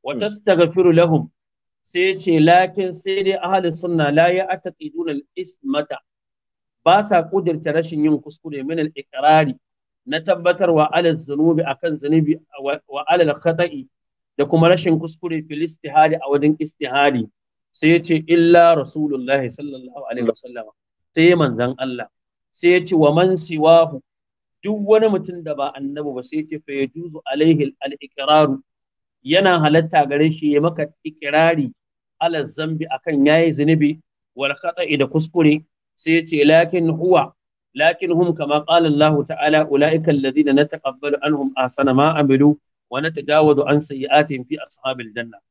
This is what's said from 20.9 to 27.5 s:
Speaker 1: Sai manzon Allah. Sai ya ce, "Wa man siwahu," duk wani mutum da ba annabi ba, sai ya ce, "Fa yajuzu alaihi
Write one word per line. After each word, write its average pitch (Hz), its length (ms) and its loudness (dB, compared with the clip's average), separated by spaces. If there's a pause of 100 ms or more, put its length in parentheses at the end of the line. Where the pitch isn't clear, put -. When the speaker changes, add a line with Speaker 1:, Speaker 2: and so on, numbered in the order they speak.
Speaker 1:
Sai 175 180 4
manzon 123 440 -2
Allah. 123 300 -10 (440)
Sai 175 200 0
ya 180 120 4
ce, 185 100 -4
"Wa 151 180 4
man 180 240 2
siwahu," 160 640 2 (640)
duk 214 220 -4
wani 220 220 4
mutum 175 340 -4
da 156 120 -8
ba 139 200 -6
annabi 143 400 -10
ba, 127 80 -10
sai 151 200 -10
ya 156 40 -12
ce, 156 120 -12
"Fa 147 140 -14
yajuzu 151 500 -8 (100)
alaihi 147 480 2